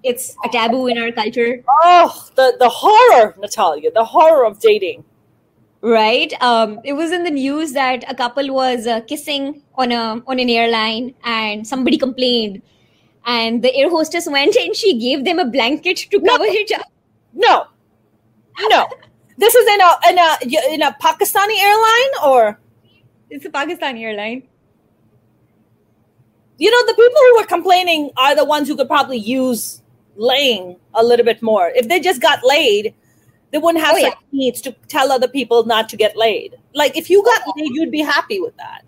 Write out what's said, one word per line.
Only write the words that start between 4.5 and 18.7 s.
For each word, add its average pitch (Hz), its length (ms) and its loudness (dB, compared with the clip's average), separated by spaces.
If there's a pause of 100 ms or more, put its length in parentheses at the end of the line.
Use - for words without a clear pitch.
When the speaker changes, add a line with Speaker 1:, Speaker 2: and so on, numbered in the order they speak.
Speaker 2:
dating. 208 440 0 (760)
Speaker 1:
Right? 233 500 0 (100)
Um, 226 440 0
it 285 80 -6
was 311 180 -4
in 349 140 -4
the 349 60 -4
news 285 420 -4
that 254 360 -4
a 269 60 -10
couple 269 380 -6
was, 254 340 -2
uh, 226 140 -4
kissing 285 600 -8 (140)
on 254 160 -2
a, 226 340 -6
on 262 140 -6
an 247 100 -2
airline 226 640 -2 (120)
and 220 420 -6
somebody 262 300 -2
complained. 247 640 -4 (640)
And 233 360 -2
the 254 140 0
air 277 140 2
hostess 330 360 -4
went 285 300 0
and 440 180 0
she 392 240 0
gave 247 280 -4
them 330 140 0
a 359 60 0
blanket 262 520 -2 (140)
to 403 80 2
Speaker 2:
No. 403 180 2
Speaker 1:
cover 320 100 -2
it 415 320 -2
up. - 60 -14 (480)
Speaker 2:
No. 349 320 2 (1040)
No. 240 180 2 (500)